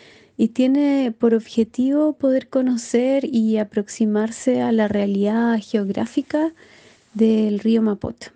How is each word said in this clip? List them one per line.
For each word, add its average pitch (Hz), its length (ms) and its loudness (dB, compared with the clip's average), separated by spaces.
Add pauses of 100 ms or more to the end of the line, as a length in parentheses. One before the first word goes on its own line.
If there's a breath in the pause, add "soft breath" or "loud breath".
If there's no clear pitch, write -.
(380 loud breath)
y 226 100 2
tiene 269 680 2
por 233 160 4
objetivo 262 800 0
poder 262 340 0
conocer 254 760 0
y 220 320 0
aproximarse 214 1040 -2
a 240 100 0
la 214 160 2
realidad 208 760 0
geográfica 233 920 -4 (580 loud breath)
del 214 460 2
río 226 240 2
Mapocho, 214 540 -4